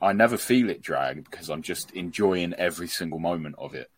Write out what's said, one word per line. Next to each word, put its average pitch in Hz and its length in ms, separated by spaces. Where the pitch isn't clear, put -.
I 98 120
never 113 240
feel 123 320
it - 120
drag 69 480
because - 200
I'm 76 120
just - 300
enjoying 90 640
every 87 340
single 80 320
moment 80 380
of 69 180
it. 64 220